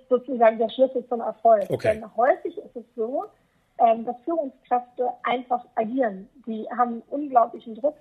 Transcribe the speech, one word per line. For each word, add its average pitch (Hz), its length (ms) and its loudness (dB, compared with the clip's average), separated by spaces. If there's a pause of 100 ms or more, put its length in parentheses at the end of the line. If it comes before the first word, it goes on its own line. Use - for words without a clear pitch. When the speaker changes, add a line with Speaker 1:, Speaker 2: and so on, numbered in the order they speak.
Speaker 1:
sozusagen 240 480 2
der 220 120 0
Schlüssel 262 380 0
zum 233 140 -4
Erfolg. 214 480 4
Speaker 2:
Okay. 214 240 2
Speaker 1:
Denn 220 220 -14
häufig 320 420 0
ist - 180 -16
es 226 80 -12 (120)
so, 262 300 -4 (540)
ähm, 226 260 2
dass 240 100 -6 (100)
Führungskräfte 254 840 -4 (140)
einfach 247 420 -4 (100)
agieren. 226 520 -2 (180)
Die 220 220 -8 (100)
haben 233 320 -2
unglaublichen 233 640 -2
Druck 277 260 -4